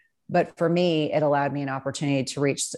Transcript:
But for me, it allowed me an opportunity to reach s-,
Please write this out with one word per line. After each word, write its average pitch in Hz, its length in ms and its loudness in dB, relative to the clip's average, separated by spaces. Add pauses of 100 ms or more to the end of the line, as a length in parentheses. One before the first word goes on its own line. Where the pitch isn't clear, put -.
(300)
But 175 280 0
for 170 120 2
me, 170 420 2
it 151 120 0
allowed 143 280 2
me 143 100 -4
an 139 80 -4
opportunity 135 540 -2
to - 160 -8
reach 139 200 0
s-, - 180 -6